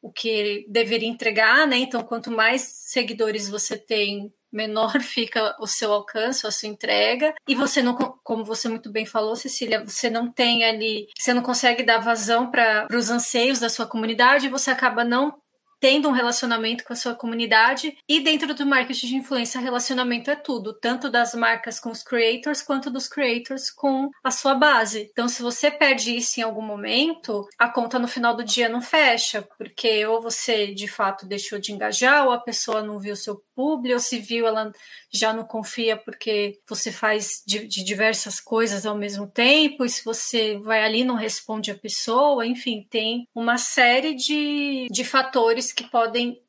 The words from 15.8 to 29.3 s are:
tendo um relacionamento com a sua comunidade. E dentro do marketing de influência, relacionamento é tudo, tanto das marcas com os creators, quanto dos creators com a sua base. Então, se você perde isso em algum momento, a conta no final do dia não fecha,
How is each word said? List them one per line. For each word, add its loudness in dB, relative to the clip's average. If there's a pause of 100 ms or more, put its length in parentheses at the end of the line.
tendo 6
um 2
relacionamento 0
com -12
a -4
sua -4
comunidade. 2 (140)
E 4
dentro 0
do -4
marketing 0
de -2
influência, -2
relacionamento -2
é 2
tudo, -6
tanto -4
das 0
marcas -2
com -8
os -8
creators, 0
quanto -4
dos -4
creators -2
com 0 (160)
a 0
sua 4
base. 2
Então, -2
se -2
você 2
perde 2
isso 0
em -2
algum -4
momento, -2 (120)
a 4
conta -2
no 0
final 0
do -6
dia 0
não -2
fecha, 2 (120)